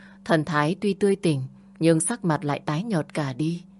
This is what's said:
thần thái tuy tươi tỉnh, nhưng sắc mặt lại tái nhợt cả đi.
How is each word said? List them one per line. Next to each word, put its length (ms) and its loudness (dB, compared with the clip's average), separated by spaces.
thần 200 2
thái 360 0
tuy 120 0
tươi 220 2
tỉnh, 280 0
nhưng 200 4
sắc 260 -4
mặt 200 0
lại 200 -2
tái 180 -2
nhợt 300 -4
cả 200 -4
đi. 300 -4